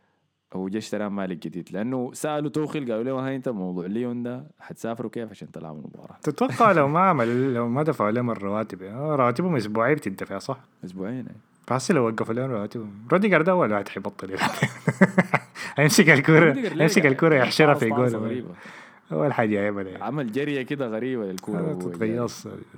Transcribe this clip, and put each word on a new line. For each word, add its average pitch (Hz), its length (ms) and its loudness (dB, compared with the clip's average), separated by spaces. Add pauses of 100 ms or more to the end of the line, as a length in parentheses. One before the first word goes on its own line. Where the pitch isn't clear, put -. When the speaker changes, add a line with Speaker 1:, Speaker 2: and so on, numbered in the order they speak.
(540)
Speaker 1:
أو 95 140 -6
جا 104 100 -4
اشترى 104 300 -6
مالك 95 380 -6
جديد، 82 260 -10
لأنه 123 400 -4
سألوا 151 380 -4
توخيل 147 420 -4
قالوا 110 120 -2
له: 131 240 -4
"ها 135 80 -4
أنت 131 120 -8
موضوع 92 380 -4
ليون 120 360 -4
ده 123 240 -10 (140)
حتسافروا 117 500 -8
كيف 117 200 -10
عشان - 200 -18
تلعبوا 80 300 -14
المباراة؟" - 420 -18
Speaker 2:
تتوقع 214 500 4
لو 147 160 6
ما 160 120 2
عمل، 131 540 2
لو 120 140 -2
ما 131 140 0
دفعوا 127 280 0
لهم 120 200 0
الرواتب، 101 520 -4
آه، 135 340 -4
رواتبهم 135 400 2
أسبوعية 113 380 2
بتدفع 98 440 -6
صح؟ 131 220 -8 (240)
Speaker 1:
أسبوعين، 95 420 -8
أي. - 240 -20 (140)
Speaker 2:
فحسي 131 260 0
لو 127 160 4
وقفوا 113 260 -4
لهم 131 160 -4
راتب، 107 400 -6 (220)
روديجر 185 300 4
ده 185 100 2
أول 147 200 4
واحد 101 160 -2
حيبطل 98 420 -8
يلعب. 92 200 0 (680)
<laughs> - 600 -2
هيمسك 151 320 6
الكورة، 156 340 8
Speaker 1:
روديجر 254 280 2
ليه - 100 0
Speaker 2:
هيمسك 160 200 4
Speaker 1:
قاعد 139 100 6
Speaker 2:
الكورة 156 220 4
يحشرها 139 400 6
Speaker 1:
طارص 123 100 0
Speaker 2:
في 110 60 2
Speaker 1:
طارصة 117 280 0
Speaker 2:
جول. 110 80 -4
Speaker 1:
غريبة. 113 280 -8 (580)
Speaker 2:
أول 151 200 0
حاجة 107 280 0
يعملها 101 320 -4
يعني. 98 120 -12
Speaker 1:
عمل 123 280 -4
جرية 139 300 -4
كده 135 240 -6
غريبة 113 380 -4
للكورة 95 340 -6
Speaker 2:
آه، 87 40 -4
Speaker 1:
وهو 90 160 -4
جاري. 90 140 -6
Speaker 2:
تتغيص. 113 560 -4 (300)